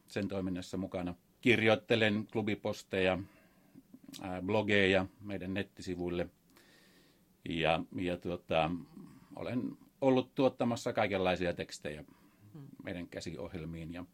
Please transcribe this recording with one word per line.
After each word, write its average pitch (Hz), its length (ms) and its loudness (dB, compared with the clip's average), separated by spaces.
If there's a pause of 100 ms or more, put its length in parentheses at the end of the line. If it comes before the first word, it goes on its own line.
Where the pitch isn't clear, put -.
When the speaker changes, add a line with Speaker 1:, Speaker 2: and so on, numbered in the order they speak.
Speaker 1:
sen 101 200 -2
toiminnassa 92 480 -4
mukana. 92 380 -4 (260)
Kirjoittelen 110 920 4
klubiposteja, 101 880 0 (1040)
ää, 92 200 -6
blogeja 98 640 4 (140)
meidän 95 340 -6
nettisivuille 87 760 -4 (1200)
ja, 82 360 2 (120)
ja 87 200 -2
tuota, 85 540 0 (640)
olen - 400 -6 (240)
ollut 131 340 4
tuottamassa 123 580 0
kaikenlaisia 92 640 2
tekstejä 76 500 -10 (480)
Speaker 2:
Hmm. 151 100 -16 (220)
Speaker 1:
meidän 87 240 -8
käsiohjelmiin 80 880 -10
ja 90 200 -10